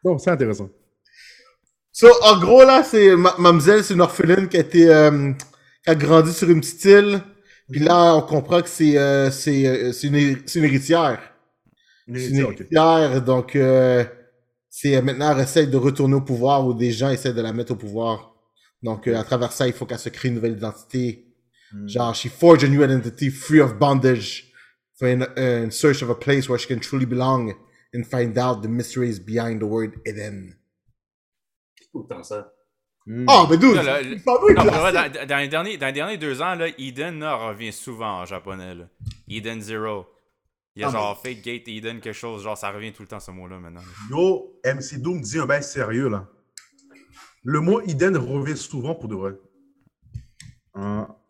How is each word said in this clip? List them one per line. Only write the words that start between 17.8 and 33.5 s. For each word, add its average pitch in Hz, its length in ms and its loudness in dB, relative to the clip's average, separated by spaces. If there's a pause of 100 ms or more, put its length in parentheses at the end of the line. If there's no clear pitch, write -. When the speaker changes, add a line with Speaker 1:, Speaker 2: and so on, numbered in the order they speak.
Speaker 2:
Donc, 113 240 -8
euh, 117 100 -2
à 110 80 -4
travers 120 280 -4
ça, 131 140 -4
il 123 60 -2
faut 117 140 -10
qu'elle 113 120 -12
se - 100 -12
crée - 200 -8
une 120 80 -4
nouvelle 113 200 -4
identité. 113 680 -8 (460)
Speaker 1:
Hmm. 101 140 -16
Speaker 2:
Genre, 117 280 -4
she - 140 -8
forged 165 360 6
a 139 40 2
new 143 140 2
identity 131 480 -2
free 151 300 2
of 127 180 2
bondage 131 720 0 (480)
for 131 80 -4
in, 123 140 0
uh, 123 460 -4
in 107 40 -8
search 139 320 0
of 120 80 -8
a 117 40 0
place 139 340 -2
where 123 100 -2
she - 80 -8
can 127 140 -6
truly 131 260 -4
belong 123 460 -4 (420)
and 120 100 -8
find 120 340 -4
out 123 240 -4
the 110 60 -8
mysteries 120 520 -6
behind 113 400 -6
the 110 60 -6
word 110 260 -6 (140)
Eden. 104 500 -14 (1400)
Speaker 3:
Tout 117 160 -14
le 117 80 -14
temps 85 80 -18
ça. 104 280 -14 (540)
Speaker 1:
Hmm. 117 220 -8
Speaker 2:
Oh, 185 200 6
mais 165 100 2